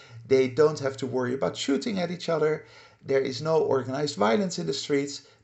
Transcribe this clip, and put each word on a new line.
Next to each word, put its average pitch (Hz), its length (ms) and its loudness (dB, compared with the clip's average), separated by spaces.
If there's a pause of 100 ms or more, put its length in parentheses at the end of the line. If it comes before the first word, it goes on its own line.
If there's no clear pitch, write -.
(260)
they 131 220 4
don't 151 320 4
have 135 180 -4
to 139 80 -6
worry 123 300 -2
about 87 200 -2
shooting 185 440 -2
at 175 100 -2
each 175 180 -10
other, 156 380 0 (400)
there 135 160 2
is 131 180 -4
no 156 200 2
organized 135 560 0
violence 202 420 2
in 165 80 -6
the 160 80 -2
streets. 143 480 -2 (220)